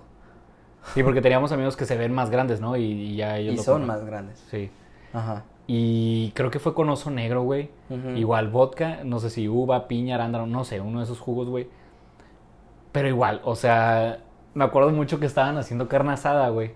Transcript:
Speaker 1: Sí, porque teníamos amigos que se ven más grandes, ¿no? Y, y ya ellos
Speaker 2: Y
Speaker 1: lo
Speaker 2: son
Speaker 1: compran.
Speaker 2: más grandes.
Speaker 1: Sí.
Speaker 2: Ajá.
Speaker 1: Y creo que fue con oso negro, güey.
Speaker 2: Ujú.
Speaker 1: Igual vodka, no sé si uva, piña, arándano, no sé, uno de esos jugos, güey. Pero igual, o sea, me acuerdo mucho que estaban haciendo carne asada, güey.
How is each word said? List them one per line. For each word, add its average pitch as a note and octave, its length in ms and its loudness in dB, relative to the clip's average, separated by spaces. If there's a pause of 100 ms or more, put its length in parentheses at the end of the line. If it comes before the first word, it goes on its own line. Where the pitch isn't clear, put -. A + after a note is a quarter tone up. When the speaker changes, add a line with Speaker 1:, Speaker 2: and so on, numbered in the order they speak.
(920)
Speaker 1:
Sí, C3 100 4
porque C3 180 4
teníamos C3 300 4
amigos C3+ 240 0
que C#3 100 -4
se B2 120 -2
ven A#2 160 0
más B2+ 160 0
grandes, A#2+ 320 0
¿no? B2 160 -2
Y, A#2+ 60 0
y G#2 340 -4
ya G#2+ 200 -2
ellos A2+ 180 -2
Speaker 2:
Y - 20 -2
Speaker 1:
lo A2 60 -4
Speaker 2:
son C#3+ 180 4
Speaker 1:
compran. A2+ 180 -4
Speaker 2:
más G#2+ 80 -10
grandes. G#2 320 -12 (100)
Speaker 1:
Sí. G2+ 220 -8 (400)
Speaker 2:
Ajá. A2+ 320 -6 (240)
Speaker 1:
Y A2+ 680 0
creo B2+ 160 0
que C#3+ 80 -2
fue D#3 140 -2
con D#3 160 0
oso C#3+ 220 -2
negro, B2 320 -2
güey. C#3 260 -2 (200)
Speaker 2:
Ujú. B2+ 260 -8
Speaker 1:
Igual A2+ 340 2
vodka, D#3+ 540 2
no A#2+ 160 -2
sé A2+ 100 -4
si A2 200 -4
uva, B2 400 2
piña, B2 260 -2
arándano, A#2 320 -2
no A#2+ 160 -2
sé, G#2 160 -8
uno A2 200 -6
de A#2+ 60 -4
esos A#2 140 -8
jugos, B2 300 -4
güey. B2 180 -4 (1200)
Pero C#3 180 0
igual, A#2+ 340 2
o A#2 120 0
sea, A2+ 640 4 (340)
me C#3+ 100 2
acuerdo C#3 280 6
mucho D3+ 280 0
que D3 60 -2
estaban C#3+ 320 0
haciendo A#2+ 320 -4
carne C#3 240 2
asada, C#3 360 2
güey. A2+ 260 -2